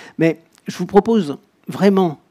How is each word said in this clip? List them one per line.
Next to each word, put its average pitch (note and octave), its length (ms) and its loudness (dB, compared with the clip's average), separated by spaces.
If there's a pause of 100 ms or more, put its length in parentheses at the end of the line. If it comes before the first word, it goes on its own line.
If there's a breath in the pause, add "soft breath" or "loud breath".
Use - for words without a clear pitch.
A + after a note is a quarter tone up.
(180 loud breath)
mais D#3+ 220 0 (280)
je - 100 -14
vous F3+ 80 -6
propose G3 520 0 (300)
vraiment F#3 520 0 (120)